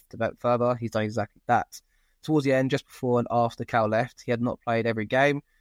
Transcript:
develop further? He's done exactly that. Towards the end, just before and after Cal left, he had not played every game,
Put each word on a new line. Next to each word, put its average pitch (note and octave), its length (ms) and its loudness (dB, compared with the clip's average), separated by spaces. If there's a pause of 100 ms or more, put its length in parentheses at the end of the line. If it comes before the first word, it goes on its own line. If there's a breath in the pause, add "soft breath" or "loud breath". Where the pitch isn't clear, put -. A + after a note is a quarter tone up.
(120)
develop A2+ 280 -4
further? A#2+ 360 0
He's A#2 160 -8
done A2 140 -2
exactly A2 420 -6
that. - 340 0 (400)
Towards D3+ 240 0
the C#3 80 2
end, C3 160 2
just C#3 160 -2
before B2 320 -2
and A#2+ 140 0
after A#2 340 0
Cal A2+ 220 0
left, A2+ 360 -2
he - 60 -12
had A#2 140 0
not A#2+ 180 -4
played A2+ 240 0
every A2 220 -2
game, C#3+ 340 2 (200)